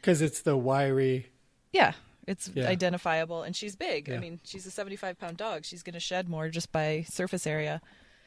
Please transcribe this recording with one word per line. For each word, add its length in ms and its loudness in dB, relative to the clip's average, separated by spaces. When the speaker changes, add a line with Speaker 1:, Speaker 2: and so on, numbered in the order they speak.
Speaker 1:
'Cause 200 6
it's 200 0
the 140 6
wiry. 720 4
Speaker 2:
Yeah, 220 6
it's 260 -6
Speaker 1:
Yeah. 140 2
Speaker 2:
identifiable, 720 0
and 140 -6
she's 180 -8
big. 340 -4
I 60 -4
Speaker 1:
Yeah. 60 -4
Speaker 2:
mean, 240 -10
she's 220 -14
a 40 -14
seventy-five 480 -8
pound 200 -10
dog. 260 -6
She's 180 -12
gonna 160 -10
shed 300 -2
more 200 -2
just 220 -4
by 380 0
surface 400 -2
area. 320 -2